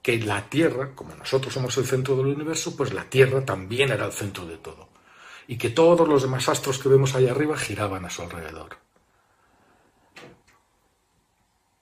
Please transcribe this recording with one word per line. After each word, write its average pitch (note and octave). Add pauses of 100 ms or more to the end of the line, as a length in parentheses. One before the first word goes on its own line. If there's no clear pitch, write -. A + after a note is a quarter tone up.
que A#2
la G#2
Tierra, C3+
como -
nosotros C3
somos B2+
el B2
centro C3
del C3
universo, D3+
pues -
la -
Tierra C3
también A2
era G#2+
el G2
centro F2+
de E2
todo, - (580)
y A2+
que A#2
todos E3
los C#3
demás C3
astros C#3
que C3+
vemos C3+
ahí B2+
arriba D3
giraban G2
a F2
su -
alrededor. D#2+ (3000)